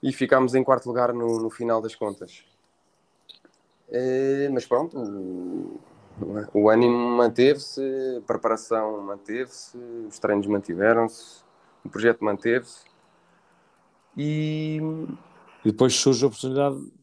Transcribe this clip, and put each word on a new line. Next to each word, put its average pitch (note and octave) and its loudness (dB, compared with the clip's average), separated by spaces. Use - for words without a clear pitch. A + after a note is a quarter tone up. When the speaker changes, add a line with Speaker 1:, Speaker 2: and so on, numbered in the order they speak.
Speaker 1:
e C3+ -2
ficámos C3 2
em C3 4
quarto B2+ 2
lugar B2 0
no, A#2 -2
no A2+ -4
final A2+ -2
das A2 -10
contas. - -10
Eh, C3+ 0
mas B2+ -2
pronto, C#3+ 0
o F#2 -8
O G#2 6
ânimo A#2+ 6
manteve-se, B2+ 2
a G#2+ -12
preparação A2 -2
manteve-se, G#2+ -10
os G#2 -18
treinos G2+ 0
mantiveram-se, G#2+ 0
o - -12
projeto A2+ 2
manteve-se A2+ -2
e D#3 -4
Speaker 2:
E... G#2+ 2
depois B2+ 4
surge C3 2
a C#3 6
oportunidade C3+ -2
de - -18